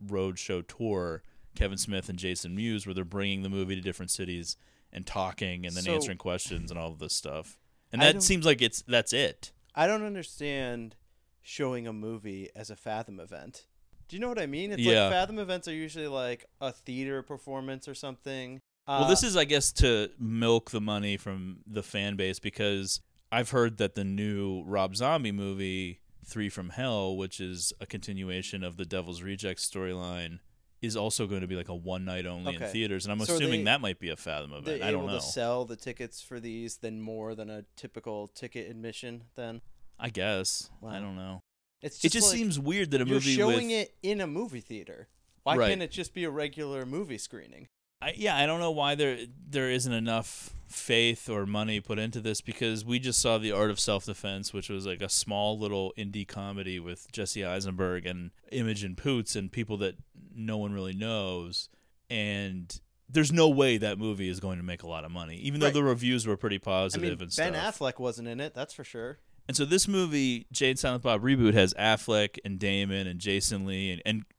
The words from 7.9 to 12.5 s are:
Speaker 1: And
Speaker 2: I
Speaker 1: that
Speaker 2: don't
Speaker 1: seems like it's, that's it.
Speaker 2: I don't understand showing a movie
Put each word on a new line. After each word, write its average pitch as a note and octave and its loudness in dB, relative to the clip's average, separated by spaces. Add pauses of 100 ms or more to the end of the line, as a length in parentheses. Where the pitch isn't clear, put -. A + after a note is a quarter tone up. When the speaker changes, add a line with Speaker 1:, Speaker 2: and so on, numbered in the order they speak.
Speaker 1:
And A2+ 0
Speaker 2:
I D3+ 10
Speaker 1:
that D#3 10
Speaker 2:
don't G3 -2
Speaker 1:
seems F#3 4
like D3 6
it's, A2+ 2
that's A#2+ 2
it. C#3 0 (220)
Speaker 2:
I D#3 4
don't G#3+ 0
understand C#3 -4 (460)
showing B2+ -4
a A2+ -6
movie G#2+ -6